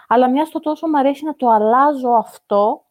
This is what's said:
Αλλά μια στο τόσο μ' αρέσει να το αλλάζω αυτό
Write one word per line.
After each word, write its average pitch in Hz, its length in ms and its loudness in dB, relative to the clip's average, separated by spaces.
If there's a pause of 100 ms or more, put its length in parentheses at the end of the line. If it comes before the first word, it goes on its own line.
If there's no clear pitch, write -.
Αλλά 247 220 2
μια 277 140 0
στο 311 160 -8
τόσο 302 280 -6
μ' 302 80 0
αρέσει 277 280 -2
να 302 120 -6
το 247 120 -2
αλλάζω 247 640 2
αυτό 214 800 -2